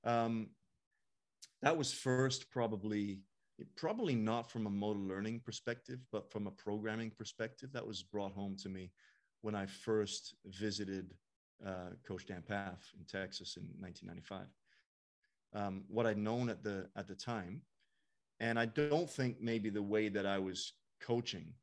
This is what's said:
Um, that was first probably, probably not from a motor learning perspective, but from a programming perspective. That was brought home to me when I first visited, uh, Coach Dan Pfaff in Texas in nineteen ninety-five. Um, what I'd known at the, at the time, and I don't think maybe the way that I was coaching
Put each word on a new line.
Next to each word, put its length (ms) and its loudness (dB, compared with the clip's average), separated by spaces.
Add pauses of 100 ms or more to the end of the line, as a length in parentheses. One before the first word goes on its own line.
Um, 440 4 (1120)
that 160 6
was 160 2
first 580 4
probably, 720 0 (560)
probably 380 2
not 360 2
from 160 0
a 40 0
motor 280 2
learning 460 -2
perspective, 560 -6 (100)
but 220 -4
from 140 -2
a 40 -4
programming 680 -2
perspective. 560 -8
That 140 -4
was 160 -6
brought 300 -4
home 300 -4
to 60 -6
me 220 -8 (520)
when 120 -2
I 120 0
first 680 0 (120)
visited, 680 -2 (500)
uh, 260 -4 (160)
Coach 200 -6
Dan 160 -8
Pfaff 380 -2 (180)
in 80 -14
Texas 500 -6
in 120 -8 (120)
nineteen 280 -10
ninety-five. 400 -8 (1040)
Um, 340 -2
what 180 4
I'd 120 4
known 300 2
at 160 -4
the, 320 -2
at 100 -6
the 80 -10
time, 460 -6 (800)
and 180 4
I 80 6
don't 420 4
think 320 0
maybe 300 2
the 120 2
way 260 4
that 180 2
I 120 4
was 340 0 (280)
coaching 520 0 (100)